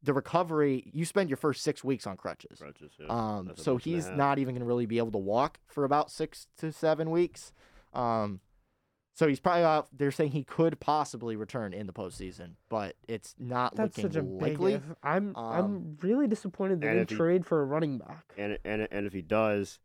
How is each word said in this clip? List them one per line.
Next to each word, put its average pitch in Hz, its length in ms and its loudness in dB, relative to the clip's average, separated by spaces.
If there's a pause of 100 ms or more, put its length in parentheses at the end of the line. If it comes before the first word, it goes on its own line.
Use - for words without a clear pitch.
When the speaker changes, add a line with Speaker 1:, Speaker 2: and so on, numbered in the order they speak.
Speaker 1:
the 147 100 2
recovery, 151 800 2
you 156 100 -2
spend 185 280 0
your 135 60 0
first 143 260 0
six 147 200 -2
weeks 131 240 -2
on 98 80 -6
crutches. - 440 -12
Speaker 2:
Crutches, 73 400 -18
yeah. 76 80 -14
Speaker 1:
Um, 107 400 -2
Speaker 2:
That's 85 120 -14
a - 40 -14
Speaker 1:
so 151 100 2
Speaker 2:
month 123 140 -2
and 165 60 -2
a - 40 0
Speaker 1:
he's 160 100 -4
Speaker 2:
half. 92 100 -6
Speaker 1:
not 139 220 4
even 131 160 0
gonna 123 100 -4
really 120 200 2
be 113 140 0
able 113 120 0
to 107 60 -2
walk 101 480 0
for - 180 -2
about 143 280 2
six - 360 -8 (100)
to 160 140 -6
seven 156 380 0
weeks. 170 420 0 (400)
Um, 110 480 0 (760)
so 160 140 4
he's 139 140 2
probably 175 220 4
out. 156 280 4
They're 139 200 0
saying 151 200 0
he 139 140 -2
could 165 340 2
possibly 127 560 -2
return 107 380 -6
in 101 120 -8
the 95 60 -10
postseason, 90 600 -10 (180)
but 104 260 -2 (140)
it's 113 280 -8
not 123 380 -2
Speaker 3:
That's - 220 -2
Speaker 1:
looking 208 160 -2
Speaker 3:
such - 40 -2
a 151 60 -2
big 127 180 -6 (180)
Speaker 1:
likely. 190 160 4
Speaker 3:
if. 202 80 -6 (200)
I'm, 180 320 0
Speaker 1:
Um, 117 180 -6
Speaker 3:
I'm 175 460 -2
really 233 280 2
disappointed 196 520 0
they 214 80 0
Speaker 2:
and 226 120 4
Speaker 3:
didn't 180 80 2
Speaker 2:
if - 20 -10
he - 80 -2
Speaker 3:
trade 175 280 4
for 165 160 2
a 139 40 2
running 143 320 0
back. - 400 -14
Speaker 2:
And, 104 260 -4
and, 107 260 -2
and 101 160 -2
if 101 60 -4
he 95 100 -4
does 104 640 2